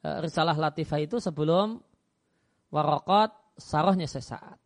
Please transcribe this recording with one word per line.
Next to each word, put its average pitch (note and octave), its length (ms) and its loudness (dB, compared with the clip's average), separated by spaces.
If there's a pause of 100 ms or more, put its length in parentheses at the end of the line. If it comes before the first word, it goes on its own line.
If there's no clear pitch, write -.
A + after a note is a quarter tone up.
Eh, D3+ 160 -4
Risalah E3 320 0
Latifah D3+ 480 -2
itu A3+ 160 -4
sebelum F3 640 0 (880)
Waraqat, D3+ 640 2 (240)
syarahnya E3+ 480 0
sesaat. - 480 -12 (100)